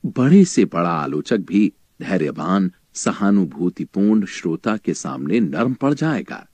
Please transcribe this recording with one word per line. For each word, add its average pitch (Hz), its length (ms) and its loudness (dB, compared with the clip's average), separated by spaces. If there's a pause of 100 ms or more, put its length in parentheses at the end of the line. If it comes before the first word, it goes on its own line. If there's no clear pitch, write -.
बड़े 143 380 6
से - 200 2
बड़ा 87 260 -2
आलोचक 76 460 -2
भी 98 360 0 (300)
धैर्यवान, 90 720 -2 (220)
सहानुभूतिपूर्ण 101 1300 0
श्रोता 92 500 -4
के 85 180 -4
सामने 71 460 -4
नरम 104 340 0
पड़ 139 200 0
जाएगा। 143 600 -4